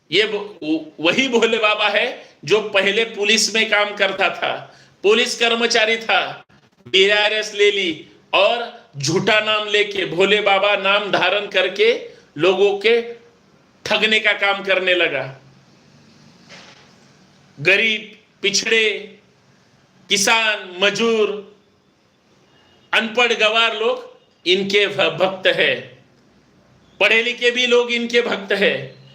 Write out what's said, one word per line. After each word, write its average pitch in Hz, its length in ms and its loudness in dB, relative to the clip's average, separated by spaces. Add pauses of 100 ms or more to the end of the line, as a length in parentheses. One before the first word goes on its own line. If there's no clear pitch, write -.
(120)
ये 196 120 2
ब-, 160 760 -6
वही 196 280 0
भोले 226 300 2
बाबा 214 300 0
है 220 420 -4 (140)
जो 190 160 2
पहले 202 440 0
पुलिस 208 500 0
में 220 160 0
काम 208 260 0
करता 190 320 0
था, - 480 -6 (260)
पुलिस 226 360 2
कर्मचारी 233 580 0
था, 165 480 -2 (440)
बीआरएस 208 680 0
ले 202 160 4
ली 180 360 -4 (280)
और 226 480 0 (160)
झूठा 196 420 0
नाम 214 280 -2
लेके, 202 360 -2
भोले 190 360 2
बाबा 196 360 2
नाम 196 340 0
धारण 185 360 0
करके 190 640 0 (300)
लोगों 196 400 2
के 226 240 2 (840)
ठगने 214 340 0
का 208 120 0
काम 196 320 -2
करने 185 300 0
लगा। 143 460 -2 (2250)
गरीब, 214 580 0 (240)
पिछड़े, 208 760 -2 (880)
किसान, 202 720 0
मजूर, 202 760 0 (1400)
अनपढ़ 226 400 2
गवार 220 440 0
लोग 240 420 -4 (280)
इनके 196 400 2
भ-, 165 320 -2
भक्त 190 280 0
हैं, 160 580 -2 (960)
पढ़े 214 220 4
लिखे 240 280 0
भी 240 160 -2
लोग 240 260 2
इनके 240 280 0
भक्त 202 320 -4
हैं। 147 500 -2 (120)